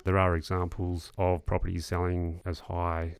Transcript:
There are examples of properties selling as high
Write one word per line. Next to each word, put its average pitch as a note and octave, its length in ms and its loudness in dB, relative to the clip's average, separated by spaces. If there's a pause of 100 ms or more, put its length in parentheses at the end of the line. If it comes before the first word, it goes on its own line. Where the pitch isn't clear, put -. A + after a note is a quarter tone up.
There F#2+ 140 4
are F#2 180 6
examples F2+ 800 -2
of F2+ 280 2
properties F2+ 400 -2
selling F2 600 0
as E2+ 140 -4
high E2+ 600 -2